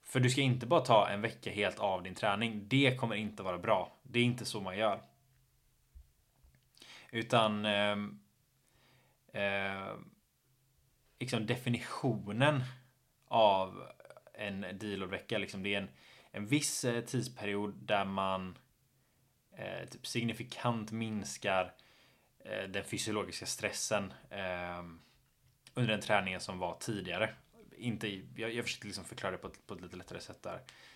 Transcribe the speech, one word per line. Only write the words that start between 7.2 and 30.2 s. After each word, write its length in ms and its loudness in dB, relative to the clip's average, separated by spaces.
ehm, 540 0
ehm, 760 -2
liksom, 260 -2
definitionen 1160 0
av 600 6
en 400 -6
deload-vecka, 640 -4
liksom, 260 -4
det 100 0
är 80 2
en, 80 -8
en 140 -6
viss, 400 0
eh, 200 0
tidsperiod 720 -2
där 300 2
man, 520 -2
eh, 320 -10
typ, 180 -16
signifikant 840 -2
minskar, 840 -2
eh, 300 -8
den 140 -2
fysiologiska 640 -4
stressen, 680 -2
ehm, 720 -6
under 180 0
den 100 0
träningen 380 2
som 200 -8
var 200 -4
tidigare. 560 -2
Inte 300 -4
i, 180 -6
jag, 180 -6
jag 120 -4
försökte, 220 -6
liksom, 180 -10
förklara 260 -6
det 60 -6
på 100 -12
ett, 200 -16
på 60 -10
ett 80 -12
lite 140 -14
lättare 240 -12
sätt 240 -16